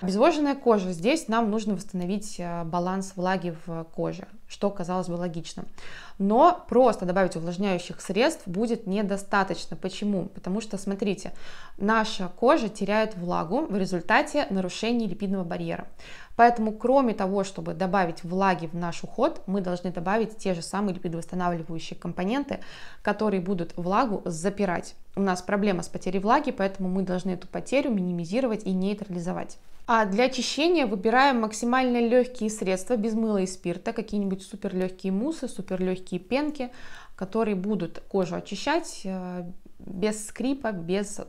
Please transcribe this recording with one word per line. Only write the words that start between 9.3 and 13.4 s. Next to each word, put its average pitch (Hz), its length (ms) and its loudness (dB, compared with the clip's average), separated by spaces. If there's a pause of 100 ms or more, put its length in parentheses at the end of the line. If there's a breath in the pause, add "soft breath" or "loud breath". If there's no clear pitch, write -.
Почему? 196 500 -2
Потому - 340 -4
что, - 180 -6
смотрите, 196 540 -2 (460 loud breath)
наша 214 500 2
кожа 240 400 4
теряет 202 480 0
влагу 175 500 -2